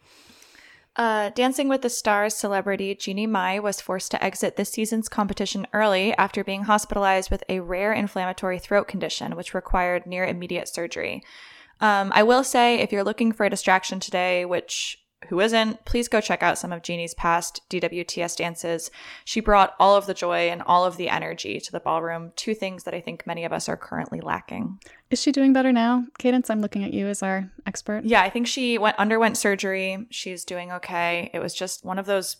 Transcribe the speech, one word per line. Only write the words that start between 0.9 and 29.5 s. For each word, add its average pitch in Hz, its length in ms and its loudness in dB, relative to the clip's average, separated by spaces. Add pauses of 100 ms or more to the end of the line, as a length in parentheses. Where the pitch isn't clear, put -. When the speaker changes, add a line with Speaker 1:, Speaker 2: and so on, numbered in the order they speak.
Speaker 1:
Uh, 214 340 2
Dancing 262 380 2
with 269 140 2
the 247 60 -2
Stars 214 460 2
celebrity 196 640 -2
Jeannie 202 300 -4
Mai 196 340 0
was 208 200 -2
forced - 300 -6
to - 120 -2
exit - 340 -2
this 202 140 -2
season's 220 380 -2
competition 196 640 -2
early 208 420 4
after 196 280 2
being 196 220 -4
hospitalized 202 680 4
with 202 180 0
a 185 120 0
rare 185 320 0
inflammatory 185 680 -2
throat 202 300 2
condition, - 480 -4
which 175 180 -10
required 180 500 0
near 180 200 -4
immediate 175 440 -4
surgery. - 540 -6 (580)
Um, 202 320 2
I 208 120 8
will 247 180 6
say, 240 380 4
if 208 100 0
you're 202 140 0
looking 220 260 0
for 214 160 0
a 196 40 4
distraction 190 500 0
today, 180 440 0
which - 520 -4 (320)
who 175 100 0
isn't, 220 460 2
please 240 240 0
go 226 100 2
check 190 240 0
out 170 140 2
some - 160 -6
of 170 80 -8
Jeannie's 170 320 -6
past 170 560 0
D 185 100 -4
W 170 260 -2
T - 180 -6
S 170 140 -4
dances. 165 540 -4 (360)
She - 140 -2
brought 202 380 6
all 196 160 8
of 196 120 4
the 190 80 -4
joy 175 340 0
and 170 140 -4
all 180 240 4
of 175 100 -2
the 170 140 -4
energy 165 500 -4
to - 100 -12
the 175 80 -6
ballroom, 165 580 -2
two - 180 -4
things 190 300 -8
that 175 100 -8
I 160 80 -8
think 165 240 -12
many 170 180 -6
of 165 80 -4
us 160 160 -4
are - 80 -4
currently - 460 -8
lacking. - 560 -6 (320)
Speaker 2:
Is 247 100 0
she - 100 2
doing 269 220 4
better 262 200 4
now? 240 320 2 (140)
Cadence, 254 300 2
I'm 220 140 -2
looking 202 220 -4
at - 100 -6
you 196 120 -2
as 202 160 -4
our 190 280 -4 (160)
expert. 214 400 -6
Speaker 1:
Yeah, 220 160 6
I 190 80 2
think 240 160 -2
she 240 320 0
went, 208 200 2
underwent 226 380 4
surgery. 190 720 -2